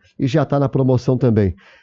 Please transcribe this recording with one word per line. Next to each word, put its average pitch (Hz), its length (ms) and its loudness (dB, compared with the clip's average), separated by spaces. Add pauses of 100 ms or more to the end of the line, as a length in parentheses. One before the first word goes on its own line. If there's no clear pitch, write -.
(180)
e 135 80 -2
já 135 180 0
tá 143 160 -2
na 135 80 0
promoção 131 500 0
também. 107 360 0 (280)